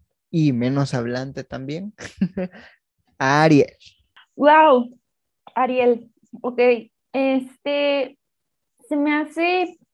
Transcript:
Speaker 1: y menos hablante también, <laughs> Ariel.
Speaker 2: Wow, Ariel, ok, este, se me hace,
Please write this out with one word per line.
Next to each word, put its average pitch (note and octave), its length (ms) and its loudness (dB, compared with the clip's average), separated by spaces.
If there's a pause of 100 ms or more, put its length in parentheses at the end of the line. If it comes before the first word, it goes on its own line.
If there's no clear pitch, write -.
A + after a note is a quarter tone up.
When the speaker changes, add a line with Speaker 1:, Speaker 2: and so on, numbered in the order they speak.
(300)
Speaker 1:
y D3+ 220 2
menos C3 420 -2
hablante B2+ 520 -6
también, D3 520 -12
<laughs> F#3 540 -8 (680)
Ariel. C#3+ 540 4 (640)
Speaker 2:
Wow, D4 640 4 (560)
Ariel, B3 540 0 (320)
ok, B3 180 -6 (540)
este, C4+ 1040 -4 (680)
se D4+ 80 -4
me D4 200 0
hace, F4 640 -4 (160)